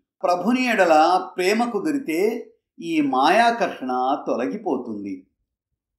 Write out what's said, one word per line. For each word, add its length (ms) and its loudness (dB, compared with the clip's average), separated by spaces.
ప్రభుని 440 0
ఎడల 720 4
ప్రేమ 340 0
కుదిరితే 840 -2
ఈ 200 -2
మాయాకర్షణ 1300 0
తొలగిపోతుంది. 1000 -6